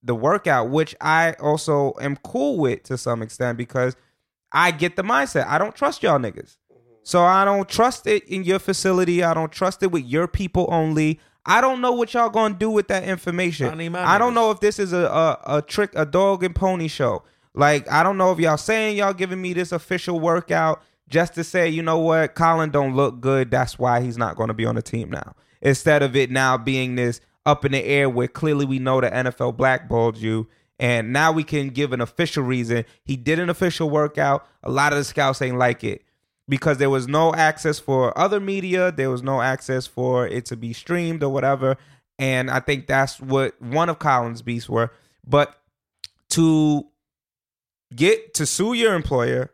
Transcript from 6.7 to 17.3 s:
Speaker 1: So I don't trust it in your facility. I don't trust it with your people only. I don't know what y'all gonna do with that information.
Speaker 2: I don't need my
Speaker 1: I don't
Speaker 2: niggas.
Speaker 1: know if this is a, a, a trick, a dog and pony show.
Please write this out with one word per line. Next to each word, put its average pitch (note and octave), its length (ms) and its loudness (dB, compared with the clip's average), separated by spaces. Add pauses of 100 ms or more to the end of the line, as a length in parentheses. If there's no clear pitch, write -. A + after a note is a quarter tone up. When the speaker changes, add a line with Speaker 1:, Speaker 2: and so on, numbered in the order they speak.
Speaker 1:
So - 200 2
I F#3+ 220 6
don't G3 220 2
trust - 400 0
it G#3+ 200 2
in F#3+ 160 -6
your F3+ 160 2
facility. F3+ 640 0
I E3 100 2
don't D#3+ 180 -2
trust - 320 -2
it F#3+ 80 2
with E3 140 -2
your D3+ 220 0
people F3+ 420 -2
only. D#3 500 0 (260)
I G#3 160 4
don't C4 200 0
know B3+ 100 2
what A#3+ 220 -2
y'all A#3 160 2
gonna G#3+ 240 0
do G3+ 160 -2
with G#3 180 0
that F#3+ 160 -2
information. F3 640 -4
Speaker 2:
I - 20 0
don't D#3 100 -10
need E3 100 -8
my F3+ 160 -6
Speaker 1:
I F3+ 120 4
don't A#3+ 140 2
Speaker 2:
niggas. A#3+ 40 -2
Speaker 1:
know A3+ 160 4
if G#3 100 -4
this G#3 180 0
is F#3 140 -2
a, F3 120 2
a, D3+ 520 0
a D3 40 0
trick, G3+ 340 -2
a D#3 100 0
dog F#3 380 2
and F3 120 -4
pony F#3 320 -2
show. A#2 360 -2 (300)